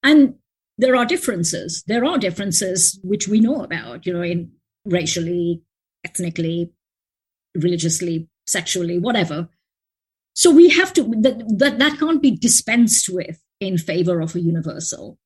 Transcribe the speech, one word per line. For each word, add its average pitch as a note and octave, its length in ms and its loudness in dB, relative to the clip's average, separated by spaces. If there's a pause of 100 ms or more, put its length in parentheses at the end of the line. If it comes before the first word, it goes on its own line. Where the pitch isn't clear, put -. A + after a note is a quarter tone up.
And C#4+ 320 6 (420)
there B3+ 180 4
are B3 80 2
differences. F3 840 -4
There A#3 160 0
are C#4 120 -2
differences F#3 880 -2
which G3+ 240 -4
we G#3+ 140 2
know A#3 220 2
about, A#2+ 440 -10
you F3+ 60 -4
know, F3 100 -4
in E3+ 300 -6 (320)
racially, E3+ 800 -2 (420)
ethnically, E3+ 680 -6 (840)
religiously, E3 720 -2 (180)
sexually, F3 520 -2
whatever. F3 500 -2 (840)
So - 160 4
we E4+ 200 10
have F#4 240 2
to, D#4 80 4 (180)
that, A3+ 380 0
that, C4+ 200 2
that D4 200 2
can't D#4 220 0
be C4 120 4
dispensed A3+ 760 2
with F3+ 320 -8 (200)
in F#3+ 180 -2
favor E3+ 420 -2
of D#3+ 140 -6
a F3 60 -4
universal. E3 840 -6